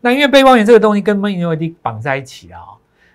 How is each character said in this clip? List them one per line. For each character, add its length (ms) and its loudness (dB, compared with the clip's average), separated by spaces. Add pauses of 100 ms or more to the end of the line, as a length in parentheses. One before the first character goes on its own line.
那 100 -2
因 80 -2
为 80 0
背 160 2
光 140 4
源 80 0
这 80 4
个 60 6
东 140 2
西 80 -2
跟 160 -2
mini 300 -6
L 60 -4
E 20 -4
D 260 -8
绑 200 -10
在 160 -6
一 80 -12
起 240 -20
了 80 -20
哦， 180 -20 (400)